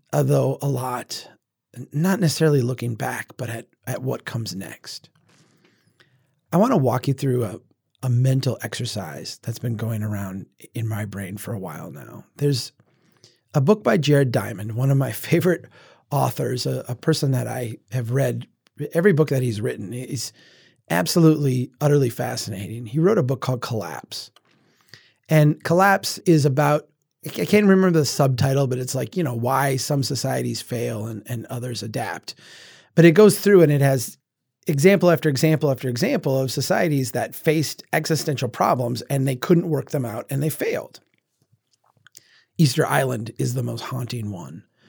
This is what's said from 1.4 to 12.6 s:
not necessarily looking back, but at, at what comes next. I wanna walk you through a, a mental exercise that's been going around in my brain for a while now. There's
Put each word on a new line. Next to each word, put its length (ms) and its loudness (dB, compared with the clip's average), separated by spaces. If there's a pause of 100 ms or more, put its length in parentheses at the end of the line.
not 280 0
necessarily 420 2
looking 340 -4
back, 400 -8
but 140 -8
at, 180 -10 (180)
at 180 -8
what 220 -6
comes 300 -8
next. 540 -16 (1400)
I 40 4
wanna 200 4
walk 300 2
you 60 2
through 300 0
a, 160 -6 (440)
a 60 -2
mental 520 2
exercise 800 -10
that's 180 -8
been 160 -4
going 280 -4
around 420 -6 (300)
in 120 -4
my 180 -4
brain 320 -10
for 160 -10
a 60 -8
while 320 -12
now. 340 -18 (120)
There's 340 0 (840)